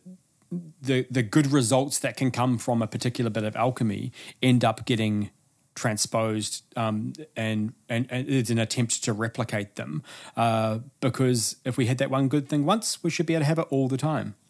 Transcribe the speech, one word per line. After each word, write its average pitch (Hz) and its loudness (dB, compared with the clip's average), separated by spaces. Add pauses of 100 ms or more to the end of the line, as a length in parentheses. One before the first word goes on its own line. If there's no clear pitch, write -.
(800)
the, 127 2
the 127 2
good 143 4
results 135 2
that 120 -4
can 127 0
come 123 2
from 117 0
a 107 0
particular 120 -2
bit 107 -2
of 107 -4
alchemy 117 -2 (280)
end 127 6
up 113 2
getting 107 0 (560)
transposed, 110 -2 (120)
um, 113 -2 (220)
and, 110 -2 (140)
and, 120 -2
and 127 -4
it's 131 2
an 113 2
attempt 113 0
to 117 0
replicate 110 -4
them. 147 -6 (320)
Uh, 113 2 (200)
because 127 2
if 127 -4
we 131 4
had 123 2
that 135 0
one 135 2
good 139 0
thing 147 2
once, 214 0
we 175 0
should 160 0
be 165 0
able 160 2
to 143 2
have 160 2
it 160 -2
all 135 2
the 131 -2
time. 123 -2 (140)